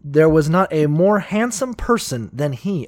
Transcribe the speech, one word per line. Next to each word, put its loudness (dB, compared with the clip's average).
There 4
was 4
not 2
a 2
more 2
handsome -4
person -4
than -4
he -6